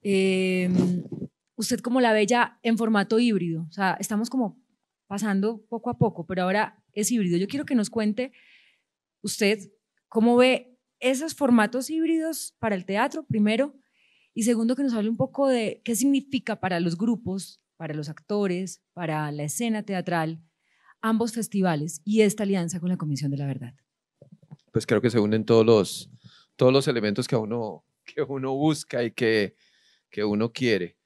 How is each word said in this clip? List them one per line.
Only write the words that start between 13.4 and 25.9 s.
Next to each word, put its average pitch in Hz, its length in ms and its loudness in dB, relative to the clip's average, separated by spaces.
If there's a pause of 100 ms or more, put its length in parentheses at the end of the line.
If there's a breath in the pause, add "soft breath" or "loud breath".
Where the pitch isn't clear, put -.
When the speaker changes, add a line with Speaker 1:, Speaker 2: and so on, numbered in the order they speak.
Speaker 1:
y 220 80 -4
segundo, 233 320 2
que 277 80 -4
nos 254 100 0
hable 214 160 0
un 226 80 -4
poco 262 300 0
de 233 360 0
qué 233 120 -2
significa 269 600 0
para 180 220 -2
los 175 160 0
grupos, 190 640 -4 (180)
para 151 160 -10
los 151 160 -8
actores, 185 760 -4 (100)
para 151 380 -4
la 147 120 -6
escena 214 400 -4
teatral, 175 580 -4 (600 soft breath)
ambos 226 320 0
festivales 180 720 -2
y 214 160 4
esta 214 220 4
alianza 180 360 -2
con 175 100 -4
la 180 80 0
Comisión 143 340 -2
de 139 60 -4
la 143 100 -6
Verdad. 131 260 -8 (1000)
Speaker 2:
Pues 110 140 -2
creo 110 160 2
que 120 80 2
se 113 100 2
unen 104 240 2
todos 113 220 6
los, 107 460 2 (440 soft breath)